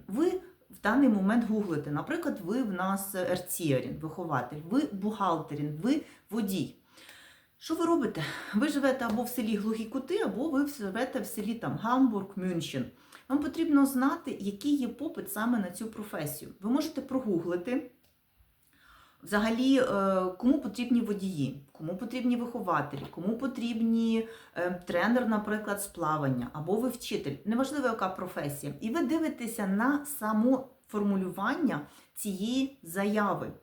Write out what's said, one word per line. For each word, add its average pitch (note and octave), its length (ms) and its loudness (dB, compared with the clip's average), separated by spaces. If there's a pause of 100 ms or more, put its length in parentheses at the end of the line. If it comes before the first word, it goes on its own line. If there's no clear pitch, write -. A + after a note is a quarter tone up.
Ви D4 220 2 (400)
в - 140 -20
даний B3 260 6
момент G3+ 400 4
гуглите. D#3+ 420 0
Наприклад, C#4+ 520 -2
ви A#3 200 0
в G3+ 100 -2
нас F#3+ 420 -2
ерцієрін, D#3+ 840 0
вихователь, D#3 560 -4 (120)
ви C4 120 2 (100)
бухгалтерін, E3 920 -2
ви D4 180 2 (280)
водій. G3 460 -2 (800)
Що - 180 -6
ви E4 100 0
робите? B3 380 2 (300)
Ви B3 140 4
живете C4 380 2
або A3+ 180 0
в - 60 -4
селі A3+ 260 0
Глухі A3 300 0
Кути, C4+ 320 -2
або C4+ 320 0
ви C#4+ 180 2
живете A3+ 520 -4
в G3 60 -4
селі G#3+ 280 -4
там D#3+ 280 -4
Гамбург, A3+ 540 4
Мюнхен. E3 500 -2 (440)
Вам C#4 100 2
потрібно D4 460 4
знати, C4+ 540 0
який G3+ 360 0
є B3 120 0
попит C4+ 440 -6
саме A3+ 280 2
на F3+ 120 -2
цю - 140 -8
професію. - 640 -8 (100)
Ви G3 80 -2
можете C#4 320 0
прогуглити G#3 920 -2 (1300)
взагалі, A#3 560 4
е, F#3+ 420 4 (160)
кому C#4+ 220 4
потрібні A#3+ 420 0
водії, F#3 720 -2
кому E3 260 -8
потрібні B3 380 0
вихователі, F3+ 760 -2
кому G#3 260 -2
потрібні, A3+ 920 2 (280)
е, F3 320 -2
тренер, G#3+ 400 4
наприклад, G#3 540 0
з - 60 -6
плавання, C#3+ 640 0
або D#3+ 220 0
ви A#3+ 140 2
вчитель, - 460 -4 (100)
неважливо, C4 420 2
яка G#3+ 220 0
професія. C#3+ 720 -6
І A3 80 -2
ви D#4+ 120 0
дивитеся B3 640 0
на B3+ 380 2
само A3+ 600 2 (200)
формулювання G3+ 920 0 (340)
цієї A#3 680 -2
заяви. F#3+ 640 0 (160)